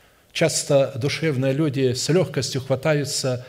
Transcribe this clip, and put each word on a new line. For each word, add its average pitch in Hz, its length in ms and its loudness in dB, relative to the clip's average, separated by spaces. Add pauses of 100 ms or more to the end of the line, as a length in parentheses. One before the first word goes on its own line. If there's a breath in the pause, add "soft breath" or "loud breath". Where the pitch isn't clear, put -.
(320 soft breath)
Часто 139 640 2
душевные 135 580 0
люди 135 400 2
с 123 160 -4
лёгкостью 151 500 0
хватаются 135 880 -2